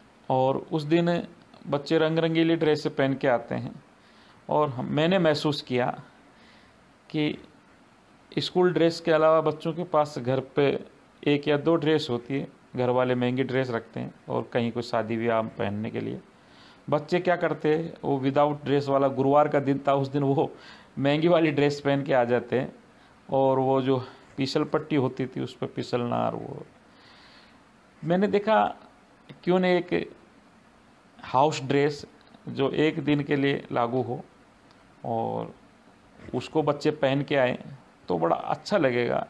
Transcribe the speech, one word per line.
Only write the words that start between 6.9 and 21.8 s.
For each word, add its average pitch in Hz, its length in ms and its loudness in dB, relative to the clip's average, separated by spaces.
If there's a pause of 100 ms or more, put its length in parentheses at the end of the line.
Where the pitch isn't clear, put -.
कि 151 280 -2 (1040)
स्कूल 180 340 2
ड्रेस 165 260 2
के 170 120 -2
अलावा 160 300 6
बच्चों 151 320 -2
के 170 100 -6
पास 151 340 0
घर 131 220 -2
पे 139 460 0 (420)
एक 147 200 2
या 147 100 2
दो 156 180 2
ड्रेस 151 340 2
होती 120 300 -4
है, - 80 -6 (280)
घर 123 140 0
वाले 127 260 2
महंगी 123 280 0
ड्रेस 123 260 -2
रखते 117 300 -6
हैं 123 140 -10 (160)
और 123 240 -4
कहीं 117 180 0
कोई 120 120 -4
शादी 113 340 -2
ब्याह 113 240 0
में 113 140 -8
पहनने 107 340 -4
के 113 100 -6
लिए। 113 220 -8 (680)
बच्चे 151 300 0
क्या 175 160 2
करते 156 400 0
हैं, 165 180 -6 (100)
वो 139 140 0
without 143 460 2
dress 135 240 0
वाला, 139 200 2
गुरुवार 139 400 4
का 143 120 0
दिन 135 280 0
था, 139 60 2
उस 139 140 0
दिन 139 160 -2
वो 139 280 0 (480)
महंगी 147 280 2
वाली 165 240 4
ड्रेस 143 300 0